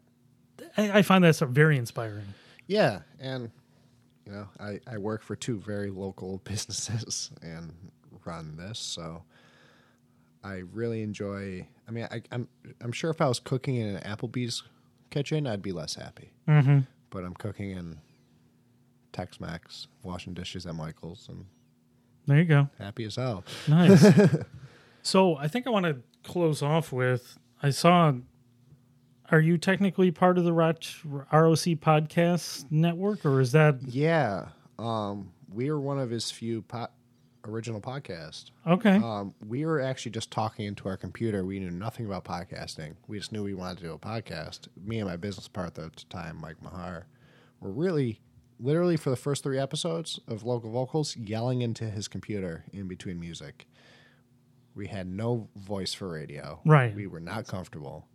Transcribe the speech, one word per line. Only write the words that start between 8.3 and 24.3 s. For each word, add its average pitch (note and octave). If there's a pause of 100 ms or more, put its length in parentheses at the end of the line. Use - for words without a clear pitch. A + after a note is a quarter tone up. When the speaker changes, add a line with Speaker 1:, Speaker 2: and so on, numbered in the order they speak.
Speaker 2:
this, F#2+
so E2 (1200)
I G2 (100)
really A2+
enjoy, G2 (220)
I -
mean, A#2
I, A2+ (120)
I'm, B2 (320)
I'm A#2+
sure E3
if D#3
I D3+
was A#2+
cooking C3
in G#2+
an -
Applebee's A#2 (460)
kitchen, D3+
I'd G#2
be G2
less D#2
happy. - (160)
Speaker 1:
Mm-hmm. C#3+ (300)
Speaker 2:
But F#2+
I'm F2+
cooking G2+
in E2+ (1120)
Tex-Mex, - (140)
washing F2+
dishes F2+
at E2
Michael's, E2
and F2+ (800)
Speaker 1:
There C#3+
you F3
go. C#3+ (100)
Speaker 2:
happy G#2
as G#2
hell. A#2+ (220)
Speaker 1:
Nice. D#3+
Speaker 2:
<laughs> E3 (640)